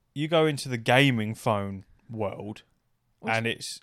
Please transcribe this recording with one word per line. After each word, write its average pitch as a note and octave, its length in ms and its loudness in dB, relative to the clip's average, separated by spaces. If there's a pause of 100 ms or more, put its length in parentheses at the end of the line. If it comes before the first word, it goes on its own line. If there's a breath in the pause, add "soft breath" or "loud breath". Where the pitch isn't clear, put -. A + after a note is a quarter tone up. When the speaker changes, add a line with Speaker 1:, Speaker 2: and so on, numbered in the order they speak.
(160)
Speaker 1:
you D3+ 120 -4
go D#3+ 200 4
into C#3+ 200 -4
the B2 100 -4
gaming A#2 580 4
phone G2+ 500 -4 (240)
world, G#2+ 540 -8 (560)
Speaker 2:
Which A2 140 -2
Speaker 1:
and A2+ 140 0
it's, - 360 -8